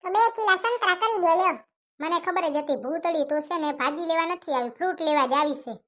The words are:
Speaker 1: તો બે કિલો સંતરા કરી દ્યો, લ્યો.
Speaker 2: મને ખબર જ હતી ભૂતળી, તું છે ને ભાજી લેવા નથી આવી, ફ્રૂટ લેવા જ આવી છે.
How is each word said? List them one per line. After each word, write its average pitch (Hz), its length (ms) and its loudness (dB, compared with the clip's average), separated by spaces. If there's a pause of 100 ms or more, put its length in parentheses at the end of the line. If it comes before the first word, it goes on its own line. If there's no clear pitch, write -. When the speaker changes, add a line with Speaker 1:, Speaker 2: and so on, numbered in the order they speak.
Speaker 1:
તો 381 120 -8
બે 427 80 6 (140)
કિલો 415 180 2 (100)
સંતરા 453 380 2
કરી 440 220 0
દ્યો, 330 180 4
લ્યો. 339 160 2 (420)
Speaker 2:
મને 330 260 -2
ખબર 359 240 0
જ 285 80 -2
હતી 294 260 -2
ભૂતળી, 320 460 -2
તું 302 120 -2
છે 349 160 -6
ને 302 120 -2 (100)
ભાજી 294 260 -2
લેવા 330 200 0
નથી 349 280 -6
આવી, 240 240 -2
ફ્રૂટ 359 240 -4
લેવા 294 260 2
જ 247 60 0
આવી 294 300 0
છે. 226 100 -12 (140)